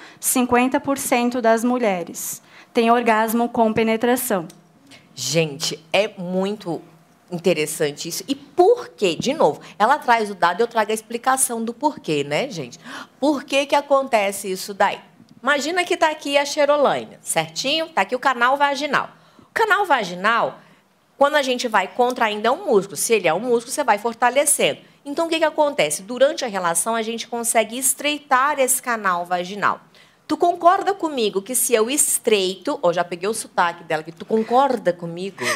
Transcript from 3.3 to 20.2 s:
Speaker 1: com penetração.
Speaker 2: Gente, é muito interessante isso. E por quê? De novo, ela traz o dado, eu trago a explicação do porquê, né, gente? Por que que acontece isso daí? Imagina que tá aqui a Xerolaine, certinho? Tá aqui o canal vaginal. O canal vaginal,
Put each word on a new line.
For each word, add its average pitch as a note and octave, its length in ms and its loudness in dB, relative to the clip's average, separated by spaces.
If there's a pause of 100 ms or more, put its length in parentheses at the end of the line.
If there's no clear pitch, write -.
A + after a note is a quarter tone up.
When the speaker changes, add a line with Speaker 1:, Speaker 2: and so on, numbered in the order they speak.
Speaker 1:
com A3+ 240 2
penetração. A3+ 760 0 (680)
Speaker 2:
Gente, C#3+ 680 -4 (120)
é G#3 240 2
muito F#3 640 -4 (500)
interessante D#3 760 -2
isso. - 180 -8
E C4+ 80 -4
por - 540 2
quê? F3 260 0
De B3+ 180 -2
novo, F3+ 280 2 (180)
ela B3 180 4
traz A#3 320 2
o G3+ 60 -10
dado, F3+ 240 0
eu A#3 80 2
trago A3 240 -2
a - 20 -2
explicação A#3 720 -2
do A#3 100 -6
porquê, E3+ 520 -2
né, E3+ 240 -2
gente? C#3+ 280 -10 (400)
Por C4+ 280 0
que C#4 200 0
que D4 100 0
acontece A#3 760 0
isso F#3 220 -8
daí? G3 260 0 (420)
Imagina D4 440 0
que F#4 100 0
tá E4+ 140 2
aqui D4 280 0
a C#4+ 60 4
Xerolaine, C#4 800 2
certinho? C4+ 640 -2
Tá G#3 140 -2
aqui F#3+ 120 -4
o B3 60 -2
canal B3+ 380 2
vaginal. C#4 520 0 (300)
O - 140 -20
canal G4+ 320 2
vaginal, G3+ 720 0 (580)